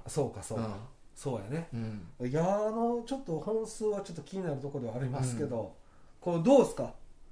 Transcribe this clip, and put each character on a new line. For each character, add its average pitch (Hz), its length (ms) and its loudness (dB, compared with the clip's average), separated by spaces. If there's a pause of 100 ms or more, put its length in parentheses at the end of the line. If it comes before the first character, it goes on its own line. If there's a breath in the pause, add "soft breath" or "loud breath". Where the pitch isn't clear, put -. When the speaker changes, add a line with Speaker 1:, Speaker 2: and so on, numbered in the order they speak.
Speaker 1:
そ 147 160 0
う 117 80 0
か、 98 100 -10
そ 113 140 -6
う - 20 -2
か。 113 80 0
Speaker 2:
う - 40 -2
ん。 - 20 -4 (440)
Speaker 1:
そ 113 200 -4
う - 0 -
や 104 60 -6 (180)
ね。 165 140 -6
Speaker 2:
う 120 40 -4
ん。 110 540 -6
Speaker 1:
矢 151 100 2
の 220 640 2
ち 269 80 -6
ょ 269 40 0
っ - 60 -8
と 160 160 -2
本 220 280 0
数 220 180 -4
は 202 160 2
ち 190 100 -10
ょ - 20 -10
っ - 20 -10
と 151 80 -10
気 - 140 -10
に 190 60 -2
な 170 60 -2
る 135 100 -2
と 139 100 -6
こ 143 100 -4
ろ 120 60 -2
で 110 40 -2
は 110 60 -4
あ 123 40 -4
り 131 100 0
ま 131 140 0
す 120 140 0
け 156 60 0
ど、 123 180 -2
Speaker 2:
う - 680 -10
ん。 175 40 4
Speaker 1:
こ 170 60 4
う、 165 40 2
ど 247 200 12
う - 20 4
す - 100 -2
か？ 117 180 -4 (380)